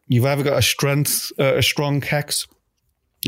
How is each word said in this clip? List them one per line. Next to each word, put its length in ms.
you've 160
either 180
got 140
a 40
strength, 800
uh, 160
a 80
strong 380
hex 460